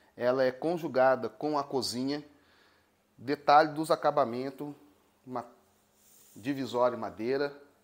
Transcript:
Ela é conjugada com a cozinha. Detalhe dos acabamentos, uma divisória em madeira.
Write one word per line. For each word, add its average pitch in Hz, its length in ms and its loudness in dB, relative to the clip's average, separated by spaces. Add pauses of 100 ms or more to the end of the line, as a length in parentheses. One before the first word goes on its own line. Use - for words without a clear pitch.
(160)
Ela 127 260 0
é 127 80 4
conjugada 131 800 0
com 151 300 -4
a 139 40 -2
cozinha. 131 640 -4 (960)
Detalhe 147 560 4
dos 156 160 -4
acabamentos, 143 840 -2 (520)
uma 127 200 -10 (880)
divisória 120 600 0
em 110 40 -8
madeira. 120 540 -4 (300)